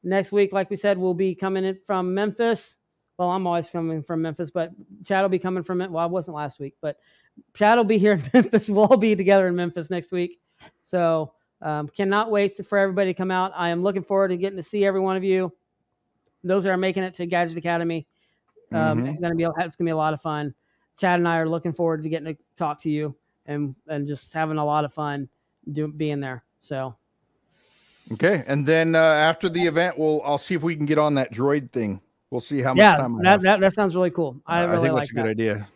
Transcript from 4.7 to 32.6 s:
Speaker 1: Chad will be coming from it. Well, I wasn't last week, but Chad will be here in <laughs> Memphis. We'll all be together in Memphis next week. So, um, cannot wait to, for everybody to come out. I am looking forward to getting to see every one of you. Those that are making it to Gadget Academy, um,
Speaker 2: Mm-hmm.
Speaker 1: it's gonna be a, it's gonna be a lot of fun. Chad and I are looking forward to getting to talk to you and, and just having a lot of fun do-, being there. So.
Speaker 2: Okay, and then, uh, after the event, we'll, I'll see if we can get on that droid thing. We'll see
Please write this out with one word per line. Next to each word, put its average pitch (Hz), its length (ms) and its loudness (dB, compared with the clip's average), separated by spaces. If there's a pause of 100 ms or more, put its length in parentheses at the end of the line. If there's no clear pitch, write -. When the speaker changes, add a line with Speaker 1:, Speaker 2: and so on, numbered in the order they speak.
Speaker 1:
Chad 190 180 0
will 196 60 2
be 185 100 0
coming 185 240 -4
from 180 200 -4
it. 185 80 -8
Well, 165 120 -2
I 170 40 0
wasn't 170 300 -6
last 147 220 -10
week, 139 220 -12
but 151 160 -6 (580)
Chad 214 220 4
will 240 80 4
be 214 140 4
here 208 140 6
in 170 100 0
<laughs> - 100 -6
Memphis. 226 380 4
We'll 208 160 4
all 233 100 6
be 214 200 2
together 190 320 4
in 175 80 0
Memphis 175 340 -6
next 175 220 -6
week. 180 280 -4 (440)
So, 165 500 0 (260)
um, 151 280 -4
cannot 208 420 0
wait 202 260 0
to, 202 60 -12
for 202 160 0
everybody 196 340 2
to - 60 -6
come 185 140 -2
out. 185 220 0
I 175 160 -2
am 170 120 -2
looking 190 220 -2
forward 196 240 2
to 180 100 -2
getting 196 180 -4
to 175 60 -10
see 202 240 -2
every 196 140 2
one 190 160 0
of 185 80 -4
you. 185 280 0 (920)
Those 185 200 0
that 196 60 0
are 185 60 2
making 190 260 -2
it 185 120 -6
to 180 120 -6
Gadget 170 300 0
Academy, 170 500 -2 (680)
um, 156 260 0
Speaker 2:
Mm-hmm. 120 100 -2
Speaker 1:
it's 151 120 -8
gonna 170 140 -2
be 165 100 0
a, 170 140 0
it's 170 180 -4
gonna 170 120 -2
be 165 40 0
a 160 40 -2
lot 156 180 0
of 147 80 -10
fun. 147 320 -6 (420)
Chad 180 220 2
and 175 100 2
I 165 100 0
are 160 100 0
looking 165 240 -4
forward 160 300 -2
to 156 60 -8
getting 156 260 -6
to - 60 -16 (160)
talk 147 260 -4
to 160 80 -4
you 151 240 -4 (320)
and, 147 280 -6 (140)
and 143 180 -6
just 143 260 -10
having 156 260 -4
a 151 60 -2
lot 147 200 0
of 143 80 -8
fun 143 360 -6 (440)
do-, 151 160 -4
being 151 320 -4
there. 131 240 -10 (160)
So. 131 340 -8 (1160)
Speaker 2:
Okay, 170 340 2
and 139 200 -2
then, 160 280 4
uh, 160 40 6
after 160 500 4
the 175 180 0
event, 165 300 0
we'll, 151 280 0
I'll 143 140 0
see - 160 -6
if 156 80 -4
we 170 140 -2
can 147 80 -4
get 147 140 2
on 151 160 2
that 131 180 0
droid 139 380 -2
thing. 104 300 -4 (300)
We'll 127 100 -6
see 143 200 -4